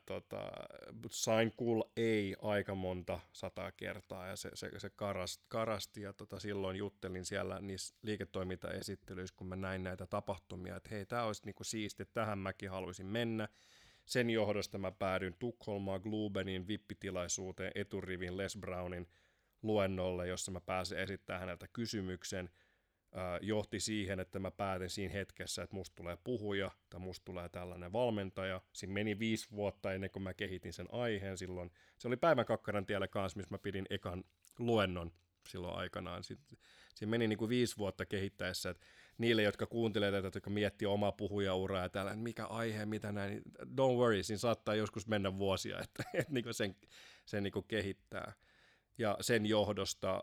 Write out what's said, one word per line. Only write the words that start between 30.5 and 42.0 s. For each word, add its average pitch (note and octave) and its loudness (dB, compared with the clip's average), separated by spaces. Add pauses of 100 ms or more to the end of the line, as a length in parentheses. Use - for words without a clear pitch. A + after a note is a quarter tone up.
sen F2+ -8
aiheen G2+ 0
silloin. F2+ -6 (280)
Se B2 -4
oli A#2+ 4
Päivän C3 6
kakkaran G#2 0
tiellä G2 2
kanssa, F#2+ 0
missä G2 -6
mä G2 -6
pidin F#2+ -4
ekan F#2 -4 (340)
luennon G2 4 (360)
silloin F2 -4
aikanaan. F2+ -4
Sit, - -10 (560)
siinä G#2+ -2
meni A#2 4
niinku G#2+ 2
viisi B2 4
vuotta F#2+ -2
kehittäessä, F#2+ -2
et F2 -10 (380)
niille, A#2 8
jotka G#2 4
kuuntelee G#2+ 4
tätä, G2 2
jotka G2 -4
miettii G#2 2
omaa G2+ 4
puhujauraa F#2+ 2
ja F#2 0
täällä, G2 -2